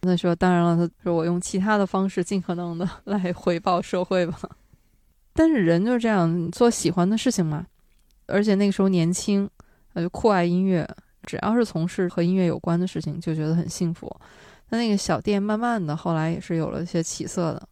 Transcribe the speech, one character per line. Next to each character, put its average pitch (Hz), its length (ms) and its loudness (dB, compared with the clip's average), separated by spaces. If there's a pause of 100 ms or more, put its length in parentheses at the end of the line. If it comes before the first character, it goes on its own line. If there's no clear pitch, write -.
他 180 160 2
说， 175 180 2
当 180 180 2
然 175 100 4
了， 170 140 4
他 170 260 0
说 175 120 0
我 165 100 0
用 175 160 0
其 190 180 -4
他 208 180 2
的 196 100 2
方 190 220 -2
式 190 140 -4
尽 190 180 -2
可 175 140 -6
能 170 240 -6
的 175 100 -4 (160)
来 190 280 -2
回 175 260 -2
报 180 240 0
社 185 220 -2
会 180 220 0
吧。 151 120 -6 (960)
但 320 160 4
是 320 60 4
人 170 300 4
就 240 140 2
这 226 100 0
样， 175 280 2
你 165 140 -2
做 240 200 4
喜 170 200 -2
欢 175 180 2
的 220 100 0
事 254 120 0
情 185 140 0
嘛， 156 220 -4 (600)
而 202 160 0
且 214 120 4
那 202 120 2
个 202 60 2
时 - 80 -2
候 196 80 4
年 175 240 2
轻， 196 360 0 (440)
他 - 80 -6
就 170 80 -2
酷 - 200 0
爱 185 160 4
音 175 200 2
乐， 185 240 0 (360)
只 - 180 -10
要 220 140 0
是 240 80 4
从 175 240 -4
事 185 180 -2
和 175 160 -2
音 175 140 2
乐 185 100 2
有 165 100 0
关 170 220 -2
的 185 80 -2
事 170 140 -6
情， 151 200 -8
就 165 140 -4
觉 156 100 -4
得 156 100 0
很 165 140 0
幸 165 240 -4
福。 - 160 -12 (600)
那 226 100 -2
那 233 100 0
个 202 80 2
小 196 240 -2
店 202 220 0
慢 214 160 -2
慢 233 260 -2
的 151 120 -4
后 165 180 -2
来 160 160 0
也 165 100 -4
是 175 140 -6
有 160 140 -2
了 139 120 -6
一 170 60 -6
些 170 160 -2
起 - 240 -8
色 165 260 -2
的。 - 200 -10